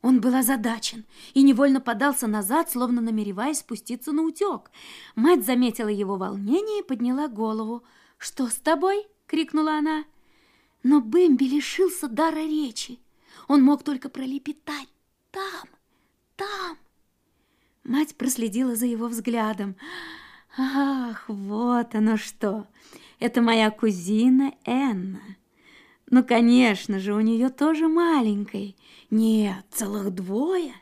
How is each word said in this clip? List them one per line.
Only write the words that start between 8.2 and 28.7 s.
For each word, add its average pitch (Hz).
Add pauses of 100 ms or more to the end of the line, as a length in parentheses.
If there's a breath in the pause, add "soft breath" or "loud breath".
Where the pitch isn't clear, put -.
с 226
тобой?" 381 (260)
крикнула 311
она. 302 (800)
Но 285
Бэмби 269
лишился 294
дара 311
речи. 294 (480 soft breath)
Он 277
мог 277
только 269
пролепетать: 277 (420)
"Там, 381 (680)
там". 392 (1080)
Мать 285
проследила 247
за 240
его 233
взглядом. 214 (840 loud breath)
"Ах, 269
вот 226
оно 214
что! 208 (520 loud breath)
Это 240
моя 226
кузина 220 (120)
Энна! 196 (720 soft breath)
Ну, 254
конечно 233
же, 202
у 214
неё 226
тоже 311
маленькой! 220 (340 soft breath)